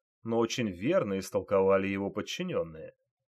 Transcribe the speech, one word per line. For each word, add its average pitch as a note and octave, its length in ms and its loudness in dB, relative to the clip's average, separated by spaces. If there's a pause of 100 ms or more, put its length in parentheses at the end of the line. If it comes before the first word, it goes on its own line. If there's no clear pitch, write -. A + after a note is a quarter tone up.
(240)
но A2+ 140 -2
очень A#2 320 0
верно G#2 500 0
истолковали F#2+ 680 4
его G2 240 -2
подчиненные. F#2 840 -6 (340)